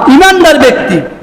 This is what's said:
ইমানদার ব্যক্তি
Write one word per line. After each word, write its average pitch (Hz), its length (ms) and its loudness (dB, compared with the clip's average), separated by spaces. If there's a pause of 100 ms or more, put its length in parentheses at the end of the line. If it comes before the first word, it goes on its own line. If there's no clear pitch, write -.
ইমানদার 339 520 2
ব্যক্তি 180 400 -2 (240)